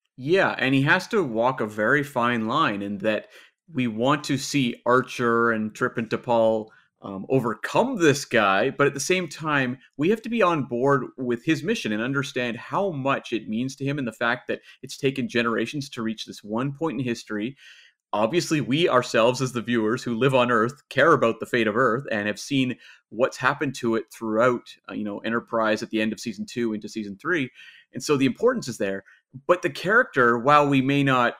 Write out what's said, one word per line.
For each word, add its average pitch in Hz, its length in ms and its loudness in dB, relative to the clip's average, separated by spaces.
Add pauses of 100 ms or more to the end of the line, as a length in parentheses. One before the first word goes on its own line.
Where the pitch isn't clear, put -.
(160)
Yeah, 139 420 0
and 131 160 0
he 135 100 4
has 175 260 2
to 220 120 2
walk 123 380 0
a 113 80 -2
very 107 340 2
fine 120 460 -2
line 120 340 0
in 101 180 -6
that 107 280 -2 (420)
we 131 180 -2
want 123 360 0
to 139 140 -2
see 131 480 -2
Archer 117 640 2
and 110 240 -4
Trip 123 220 -4
and 113 120 -6
T'Pol, 113 580 0 (340)
um, 98 260 -10
overcome 143 680 0
this 147 260 2
guy, 104 460 2
but 143 180 0
at 139 60 0
the 139 60 -10
same 180 280 -2
time, 139 500 -2 (200)
we 156 120 2
have 220 120 0
to 214 80 -10
be 226 120 -2
on 170 220 2
board 123 440 2 (100)
with 120 260 -4
his 156 180 0
mission 190 300 -4
and 107 100 -2
understand 127 540 -4
how 175 360 -4
much 135 420 -4
it - 160 -6
means 123 260 -4
to - 80 -10
him 139 140 -2
and 131 100 -4
the 110 60 -6
fact 120 340 -2
that 110 140 -6 (200)
it's - 160 -14
taken 135 300 -2
generations 117 600 -2
to 123 120 -12
reach 110 240 -6
this 98 200 -16
one 120 260 -4
point 139 280 -6
in 131 60 -4
history. 113 520 -6 (560)
Obviously, 147 480 2
we 139 260 2
ourselves 123 540 4
as 127 100 -2
the 120 100 -4
viewers 117 400 0
who 120 140 -4
live 127 180 2
on 123 160 4
Earth 120 380 0
care 147 240 4
about 117 300 4
the 107 40 -6
fate 113 220 0
of 104 80 0
Earth 127 340 0
and 104 160 -2
have 104 140 -2
seen 131 380 -2 (320)
what's 117 260 0
happened 143 400 -2
to 113 200 0
it 113 180 -2
throughout, 117 500 0 (260)
uh, 101 40 -10
you 107 100 -6
know, 101 160 -8
Enterprise 113 640 -2
at 110 60 -10
the 110 120 -2
end 110 120 -2
of - 80 -10
season 107 240 -8
two 117 280 -4
into 107 140 -8
season 101 340 -10
three. 151 300 -4 (400)
And 135 100 -12
so 147 140 0
the 135 100 2
importance 214 440 0
is 113 80 -10
there. 98 260 -4 (420)
But 175 160 2
the 170 80 -2
character, 143 680 2
while 143 300 6
we 135 120 4
may 139 220 2
not, 127 360 4